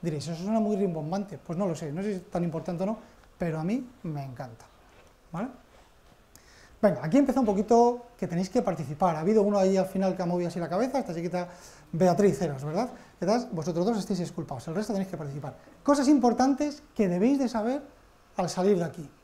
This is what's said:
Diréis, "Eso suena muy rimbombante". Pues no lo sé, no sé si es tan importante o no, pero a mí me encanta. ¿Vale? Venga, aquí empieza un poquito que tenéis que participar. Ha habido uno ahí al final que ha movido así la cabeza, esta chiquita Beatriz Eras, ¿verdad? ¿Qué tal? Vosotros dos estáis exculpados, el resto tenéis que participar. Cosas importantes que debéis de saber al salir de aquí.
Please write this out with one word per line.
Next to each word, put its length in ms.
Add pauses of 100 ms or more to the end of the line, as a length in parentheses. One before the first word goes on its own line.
Diréis, 260
"Eso 160
suena 180
muy 160
rimbombante". 600
Pues 220
no 80
lo 80
sé, 180
no 100
sé 60
si 80
es 140
tan 120
importante 420
o 20
no, 120 (380)
pero 240
a 40
mí 220 (180)
me 200
encanta. 400 (680)
¿Vale? 160 (1300)
Venga, 220
aquí 140
empieza 220
un 60
poquito 600 (120)
que 80
tenéis 220
que 140
participar. 540
Ha 40
habido 220
uno 160
ahí 180
al 100
final 300
que 60
ha 40
movido 220
así 100
la 100
cabeza, 300
esta 160
chiquita 340 (440)
Beatriz 480
Eras, 240
¿verdad? 240 (300)
¿Qué 80
tal? 260
Vosotros 320
dos 140
estáis 220
exculpados, 480
el 60
resto 200
tenéis 160
que 80
participar. 360 (280)
Cosas 260
importantes 760 (120)
que 120
debéis 320
de 100
saber 340 (540)
al 120
salir 300
de 60
aquí. 260 (140)